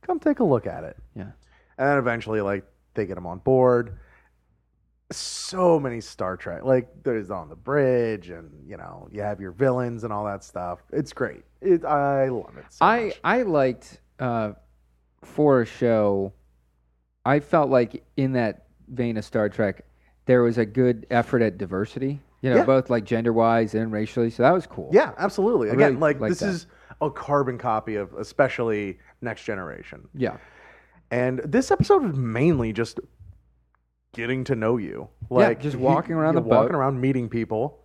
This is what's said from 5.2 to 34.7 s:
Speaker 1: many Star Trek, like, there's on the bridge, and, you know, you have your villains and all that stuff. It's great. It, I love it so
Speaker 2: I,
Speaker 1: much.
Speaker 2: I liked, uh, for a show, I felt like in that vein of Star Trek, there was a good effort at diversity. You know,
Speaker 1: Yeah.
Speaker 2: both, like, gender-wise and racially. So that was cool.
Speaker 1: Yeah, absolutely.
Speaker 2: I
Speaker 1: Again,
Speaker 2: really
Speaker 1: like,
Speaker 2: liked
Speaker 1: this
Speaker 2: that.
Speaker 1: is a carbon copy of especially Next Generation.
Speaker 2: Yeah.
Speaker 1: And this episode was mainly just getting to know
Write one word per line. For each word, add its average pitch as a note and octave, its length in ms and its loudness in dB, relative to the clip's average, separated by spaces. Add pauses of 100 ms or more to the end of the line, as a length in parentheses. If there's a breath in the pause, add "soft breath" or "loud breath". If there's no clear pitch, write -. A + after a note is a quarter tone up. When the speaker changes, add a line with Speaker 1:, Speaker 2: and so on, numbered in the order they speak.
Speaker 1:
many B2 220 -4
Star F#2 360 -6
Trek, - 280 -10
like, C3 240 2 (160)
there's A2 260 -2
on F2 200 -8
the E2 60 -18
bridge, A#2+ 720 0
and, E2 200 -16 (160)
you E2 100 -16
know, F2 360 -16
you G#2 80 -10
have G#2 200 -6
your F#2 120 -10
villains B2 500 -2
and A2 100 -6
all G#2 120 -4
that G2 180 -8
stuff. F2+ 400 -10 (100)
It's C#3 200 -4
great. - 320 -8 (160)
It, E3+ 240 2
I C#3 440 0
love A#2+ 280 -8
it - 140 -20
so - 140 0
Speaker 2:
I, A3+ 220 4
Speaker 1:
much. - 160 -8
Speaker 2:
I A#3 200 2
liked, C#3 580 -2 (180)
uh, A#2 340 -4 (680)
for C#3+ 380 4
a A2+ 60 0
show, G2+ 680 0 (920)
I C#3+ 160 4
felt D3 300 2
like B2 320 2 (140)
in C3+ 160 0
that A#2 320 -2 (240)
vein A#2+ 300 -4
of G#2+ 60 -8
Star G#2+ 260 -2
Trek, G#2 320 -2 (420)
there B2 180 6
was A#2 140 2
a A#2 100 2
good A#2+ 440 0
effort A#2+ 320 2
at G2+ 160 0
diversity. G#2+ 600 -6 (200)
You C3 100 -2
know, B2+ 60 4
Speaker 1:
Yeah. F4 80 6
Speaker 2:
both, C3 260 2
like, A#2 140 0
gender-wise A2+ 680 2
and A2 180 -2
racially. A2 380 -2
So A#2 120 -2
that C#3+ 100 6
was F#3 140 0
cool. D#2 260 -12
Speaker 1:
Yeah, A3+ 260 4
absolutely. F#3+ 520 0
Speaker 2:
I A#2+ 40 0
Speaker 1:
Again, C#3+ 160 6
Speaker 2:
really C3 100 -2
Speaker 1:
like, D3+ 200 2
Speaker 2:
liked A2 100 -2
Speaker 1:
this - 100 -4
Speaker 2:
that. - 80 -2
Speaker 1:
is F3+ 180 -6 (360 loud breath)
a D3+ 80 -2
carbon C#3 480 -2
copy A2 380 -4
of G2 180 -6
especially G#2+ 840 -2 (220 soft breath)
Next A2+ 240 -10
Generation. F2 680 -10
Speaker 2:
Yeah. B2+ 240 -4 (720 loud breath)
Speaker 1:
And B2+ 340 0
this G3+ 260 0
episode G4 340 4
was D#3+ 120 -2
mainly B2 560 0
just A2 280 -4 (1120)
getting B2+ 320 -4
to C#3 100 0
know A2+ 220 0